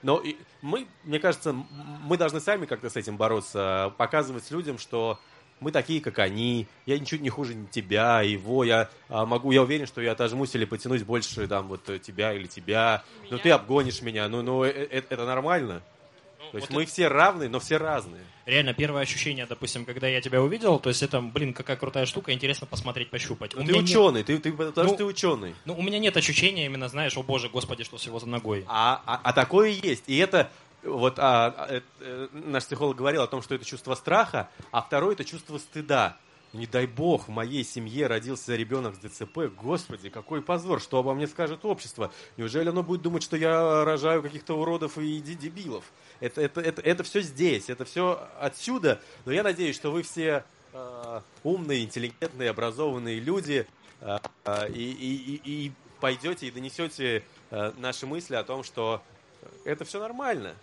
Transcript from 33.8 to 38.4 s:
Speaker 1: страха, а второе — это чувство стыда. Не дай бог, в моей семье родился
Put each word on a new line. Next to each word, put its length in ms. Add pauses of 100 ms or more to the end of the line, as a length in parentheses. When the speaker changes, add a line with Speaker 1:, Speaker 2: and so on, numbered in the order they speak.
Speaker 1:
страха, 520 (220)
а 120
второе — 320
это 100
чувство 340
стыда. 580 (360)
Не 140
дай 200
бог, 400
в 40
моей 340
семье 420
родился 480